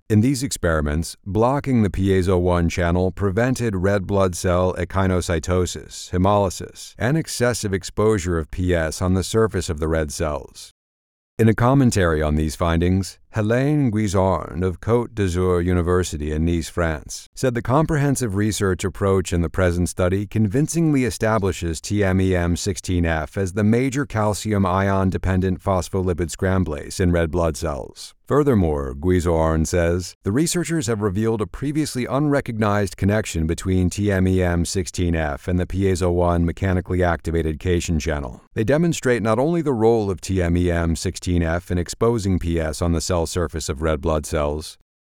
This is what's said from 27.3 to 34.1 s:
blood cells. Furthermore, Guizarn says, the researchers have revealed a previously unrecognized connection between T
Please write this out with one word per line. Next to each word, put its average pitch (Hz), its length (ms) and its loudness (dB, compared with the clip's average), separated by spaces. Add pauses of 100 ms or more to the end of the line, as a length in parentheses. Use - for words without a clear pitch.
blood 82 240 0
cells. 67 580 -8 (140)
Furthermore, 90 680 2
Guizarn 80 720 2
says, 87 580 0
the 101 80 -2
researchers 156 560 -2
have 110 140 -2
revealed 107 400 0
a 98 60 -4
previously 139 580 -4
unrecognized 113 920 0
connection 98 500 0
between 90 420 0
T 101 220 0